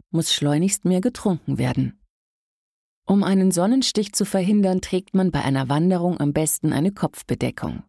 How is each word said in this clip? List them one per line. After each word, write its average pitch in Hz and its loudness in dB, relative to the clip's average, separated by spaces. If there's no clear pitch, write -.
muss - -2
schleunigst 147 0
mehr 180 2
getrunken 185 -2
werden. 127 -2
Um 196 2
einen 190 4
Sonnenstich 214 0
zu 208 -2
verhindern, 190 2
trägt - -6
man 185 2
bei 147 -2
einer 135 0
Wanderung 175 2
am 143 0
besten 156 0
eine 175 0
Kopfbedeckung. - -6